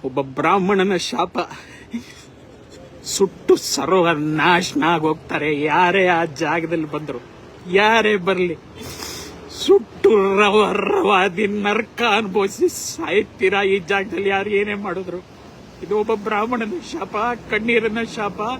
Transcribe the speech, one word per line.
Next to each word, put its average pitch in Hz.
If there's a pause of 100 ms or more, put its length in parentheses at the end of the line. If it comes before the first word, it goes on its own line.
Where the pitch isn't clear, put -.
ಒಬ್ಬ 127 (180)
ಬ್ರಾಹ್ಮಣನ 190 (140)
ಶಾಪ, - (1800)
ಸುಟ್ಟು 202 (200)
ಸರ್ವ 165 (260)
ನಾಶನ 170 (100)
ಆಗೋಗ್ತಾರೆ 156 (220)
ಯಾರೇ 180 (120)
ಆ 165 (220)
ಜಾಗದಲ್ಲಿ 160
ಬಂದ್ರು, 147 (600)
ಯಾರೇ 214 (140)
ಬರ್ಲಿ. 185 (1080)
ಸುಟ್ಟು 381 (280)
ರವ 208 (280)
ರವಾದಿ 202 (200)
ನರ್ಕ 214 (180)
ಅನುಭವಿಸಿ 202
ಸಾಯ್ತೀರಾ 202 (120)
ಈ 196 (140)
ಜಾಗದಲ್ಲಿ 196
ಯಾರು 202 (100)
ಏನೇ 208 (100)
ಮಾಡಿದ್ರು. 180 (680)
ಇದು 180
ಒಬ್ಬ 214 (140)
ಬ್ರಾಹ್ಮಣನ 226 (120)
ಶಾಪ, - (360)
ಕಣ್ಣೀರನ 226 (140)
ಶಾಪ 202 (180)